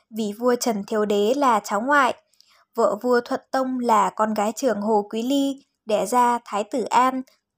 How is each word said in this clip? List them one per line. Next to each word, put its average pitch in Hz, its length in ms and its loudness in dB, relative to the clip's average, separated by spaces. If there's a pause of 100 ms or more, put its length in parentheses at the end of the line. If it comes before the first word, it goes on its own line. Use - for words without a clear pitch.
(100)
vì 214 280 -6
vua 247 160 0
Trần 220 300 -2
Thiếu 214 200 -2
Đế 208 300 0
là 254 300 2
cháu 208 160 -4
ngoại, 269 340 2 (600)
vợ 220 280 2
vua 247 180 2
Thuận 254 200 -4 (100)
Tông 262 280 -2
là 220 320 2
con 214 240 -2
gái 214 220 -2
trưởng 214 240 -2
Hồ 208 300 0
Quý 220 120 -6
Ly, 277 420 -2 (220)
đẻ 196 200 0
ra 240 380 2
Thái 208 200 -4
tử 247 180 -4
An, 262 400 0 (360)